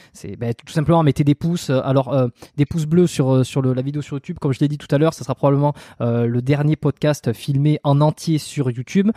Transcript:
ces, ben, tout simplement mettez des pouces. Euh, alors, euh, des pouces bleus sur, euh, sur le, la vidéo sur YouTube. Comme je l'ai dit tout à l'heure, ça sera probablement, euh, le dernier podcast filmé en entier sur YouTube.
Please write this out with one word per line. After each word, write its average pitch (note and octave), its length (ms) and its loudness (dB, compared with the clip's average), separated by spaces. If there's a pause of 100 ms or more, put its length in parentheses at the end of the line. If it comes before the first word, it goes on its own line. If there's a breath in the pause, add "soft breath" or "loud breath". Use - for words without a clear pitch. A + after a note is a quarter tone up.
(120)
ces, - 240 -16
ben, A#2 180 -6
tout - 200 -16
simplement E3 280 2
mettez D3+ 220 2
des C#3+ 100 4
pouces. E3+ 360 -2
Euh, C3 160 2
alors, C3+ 280 0
euh, C3 140 2 (300 loud breath)
des C#3+ 80 2
pouces D#3 220 -4
bleus E3+ 200 4
sur, C3 260 0
euh, C3 120 4
sur - 160 -4
le, C3 100 0
la B2+ 120 -4
vidéo C#3+ 180 -6
sur C#3+ 160 -10
YouTube. D#3+ 200 -10
Comme C#3+ 140 -2
je B2+ 80 -4
l'ai D3 80 4
dit D3 100 -4
tout - 160 -6
à C#3+ 40 2
l'heure, D#3+ 160 2
ça - 100 -14
sera C3 100 -6
probablement, C#3+ 400 2 (280 loud breath)
euh, A#2+ 240 0
le A#2+ 160 0
dernier D3 340 0
podcast C#3+ 560 -2
filmé C#3+ 540 0
en C#3+ 160 2
entier D#3 360 0
sur C3+ 320 -4
YouTube. F3+ 480 0